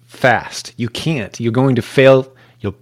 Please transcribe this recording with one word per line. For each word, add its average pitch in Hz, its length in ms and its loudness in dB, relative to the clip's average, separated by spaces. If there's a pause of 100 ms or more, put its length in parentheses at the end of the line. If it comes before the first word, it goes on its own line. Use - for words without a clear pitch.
fast. - 680 -2
You 117 100 -6
can't. 131 500 -6
You're 117 140 -4
going 131 240 0
to 117 60 -2
fail. 131 500 4 (300)
You'll, 101 200 -8